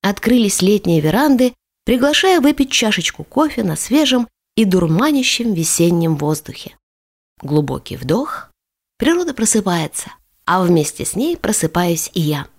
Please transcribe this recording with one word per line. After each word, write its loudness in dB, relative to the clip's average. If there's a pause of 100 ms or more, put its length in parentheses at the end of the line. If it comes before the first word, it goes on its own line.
Открылись 2
летние 2
веранды, 2 (300)
приглашая 2
выпить 2
чашечку -2
кофе -2
на -2
свежем 0 (280)
и 4
дурманящем 2
весеннем 2
воздухе. -6 (680)
Глубокий -4
вдох. -4 (480)
Природа -2
просыпается, -2 (340)
а 0
вместе 0
с -8
ней -4
просыпаюсь -2
и -4
я. -4 (120)